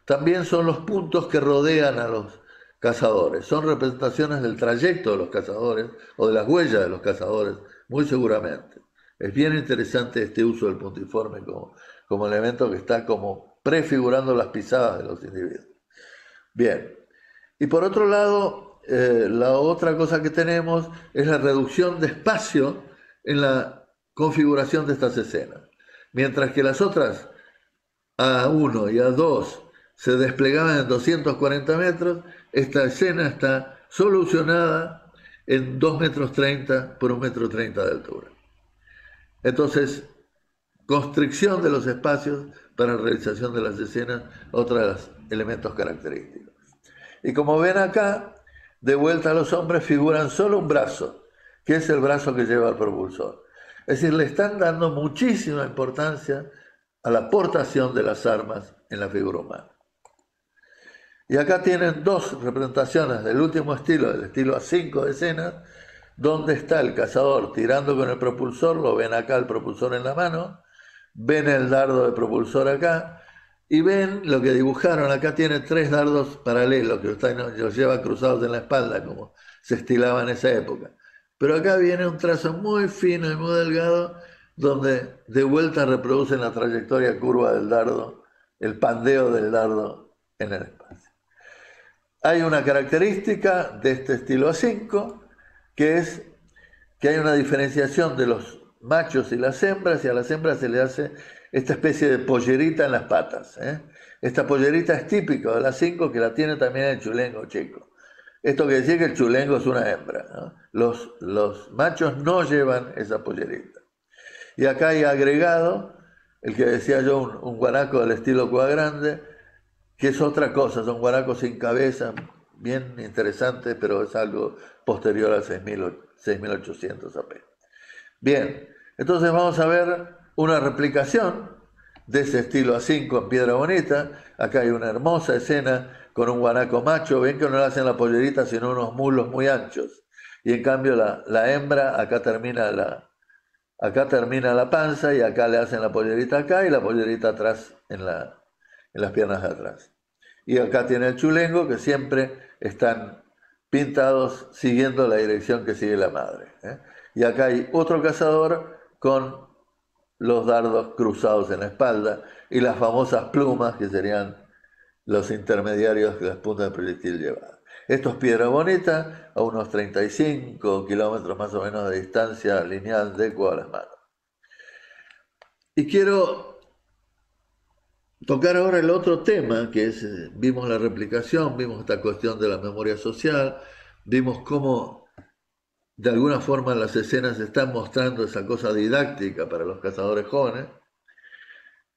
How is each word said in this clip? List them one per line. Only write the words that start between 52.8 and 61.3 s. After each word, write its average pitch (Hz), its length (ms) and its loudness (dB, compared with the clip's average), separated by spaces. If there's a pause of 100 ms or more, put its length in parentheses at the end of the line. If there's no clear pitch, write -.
Es 135 140 -2
decir, 160 140 2
le 160 100 2
están 208 340 -2
dando 165 320 2
muchísima 147 720 -2
importancia 139 840 -6 (520)
a 117 80 0
la 117 100 4
aportación 135 720 0
de 117 80 2
las 107 240 -4
armas 107 480 -2 (160)
en 101 100 -8
la 98 80 -4
figura 98 300 -4
humana. - 320 -14 (1600)
Y 131 80 2